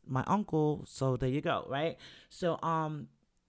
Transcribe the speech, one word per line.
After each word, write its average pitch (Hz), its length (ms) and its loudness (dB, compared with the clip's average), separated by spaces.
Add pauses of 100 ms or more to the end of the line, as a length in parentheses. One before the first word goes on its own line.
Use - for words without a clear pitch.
my 131 220 0
uncle. 160 600 2
So 131 300 0
there 131 120 0
you 143 120 0
go, 143 280 0
right? 143 280 -2 (320)
So, 170 340 -2
um, 156 440 -2 (420)